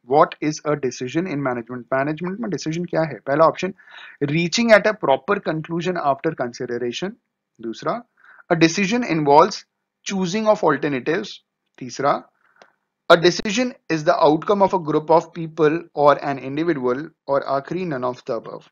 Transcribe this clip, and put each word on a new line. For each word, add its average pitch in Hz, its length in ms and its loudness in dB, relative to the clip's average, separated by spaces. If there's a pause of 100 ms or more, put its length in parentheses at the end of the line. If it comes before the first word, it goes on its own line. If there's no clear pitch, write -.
What 147 260 4 (120)
is 151 120 -4 (120)
a 147 120 2
decision 131 520 -4
in 143 100 -4
management? 123 480 -6
मैनेजमेंट 156 460 -4
में 220 100 -6
डिसीजन 160 420 -6
क्या 160 100 0 (100)
है? 110 60 -10 (100)
पहला 151 180 4
ऑप्शन, 180 280 0 (580)
reaching 175 460 0
at 196 120 2
a 214 40 -2 (120)
proper 139 320 2 (100)
conclusion 165 500 -4 (140)
after 156 300 -2
consideration। 120 760 -6 (440)
दूसरा, 117 360 -6 (580)
a 165 120 0
decision 202 500 0
involves 151 440 6 (460)
choosing 196 480 0
of 202 160 0
alternatives। 151 640 -2 (440)
तीसरा, 135 360 -2 (960)
a 170 160 8
decision 220 480 0 (240)
is 151 140 -6
the - 160 2
outcome 190 400 2
of 190 120 0
a 165 120 -6
group 156 260 4
of 165 220 0
people 160 420 0 (140)
or 143 200 6 (180)
an 127 180 -8
individual। 143 540 -2 (240)
और 139 280 -2
आखिरी, 175 380 -6
none 123 160 -4
of 123 180 -14
the 113 140 -4
above। 107 280 -16